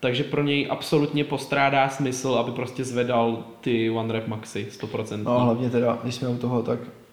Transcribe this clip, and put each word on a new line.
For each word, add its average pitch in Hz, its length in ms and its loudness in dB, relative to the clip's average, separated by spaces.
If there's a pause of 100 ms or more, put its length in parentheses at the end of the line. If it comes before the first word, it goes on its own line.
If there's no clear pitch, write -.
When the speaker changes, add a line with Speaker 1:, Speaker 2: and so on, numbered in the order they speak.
Speaker 1:
takže 127 240 0
pro 147 180 0
něj 143 280 2
absolutně 147 540 2
postrádá 139 640 2
smysl, 135 400 -2
aby 120 240 2
prostě 120 320 -6
zvedal 117 540 2 (220)
ty 113 300 2
one 113 220 -2
rep 110 160 -2
maxi, 107 420 -6
stoprocentní. 107 540 -6
Speaker 2:
No 123 140 2
a 123 40 4
hlavně 120 280 2
teda, 117 320 2
když 120 120 -4
jsme 131 140 -4
u 123 100 -2
toho, 120 240 0
tak 117 160 -2 (340)